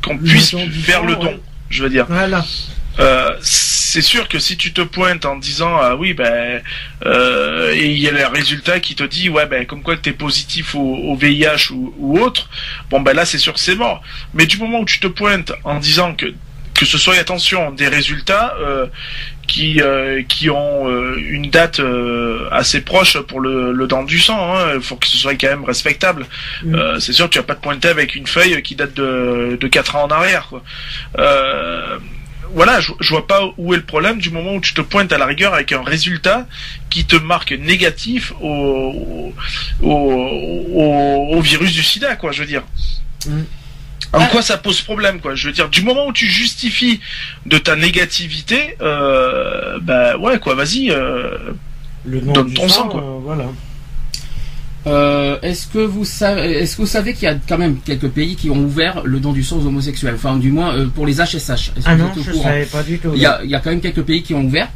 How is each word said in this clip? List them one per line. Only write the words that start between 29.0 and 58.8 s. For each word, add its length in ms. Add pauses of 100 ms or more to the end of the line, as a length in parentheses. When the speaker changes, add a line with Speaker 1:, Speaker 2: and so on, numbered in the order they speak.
Speaker 1:
de 80
quatre 280
ans 80
en 80
arrière, 380
quoi. 120 (580)
Euh, 800 (560)
voilà, 280
je, 180
je 120
vois 160
pas 160 (140)
où 160
est 40
le 60
problème 340
du 120
moment 260
où 40
tu 140
te 80
pointes 320
à 40
la 80
rigueur 280
avec 180
un 120
résultat 640 (420)
qui 160
te 100
marque 380
négatif 880
au, 920 (480)
au, 80
au, 1400
au 100
virus 300
du 100
sida, 360
quoi, 160
je 80
veux 60
dire. 160 (600)
Speaker 2:
Mm. 180 (720)
Speaker 1:
En 80
Speaker 3:
Ah. 100
Speaker 1:
quoi 100
ça 160
pose 240
problème, 400
quoi ? 140
Je 120
veux 60
dire, 160
du 140
moment 240
où 60
tu 140
justifies 720 (460)
de 120
ta 200
négativité, 1040
euh, 1000
bah 360
ouais, 220
quoi, 160
vas-y, 360
euh, 460 (680)
Speaker 2:
Le 140
don 140
Speaker 1:
donne 140
Speaker 2:
du 80
Speaker 1:
ton 120
Speaker 2:
sang, 160
Speaker 1:
sang, 60
quoi. 120
Speaker 2:
euh, 220
voilà. 220 (1400)
Speaker 3:
Euh, 560
est-ce 240
que 100
vous 280
savez, 360 (160)
est-ce 180
que 60
vous 60
savez 260
qu'il 100
y 80
a 40 (120)
quand 120
même 260
quelques 240
pays 260
qui 140
ont 80
ouvert 460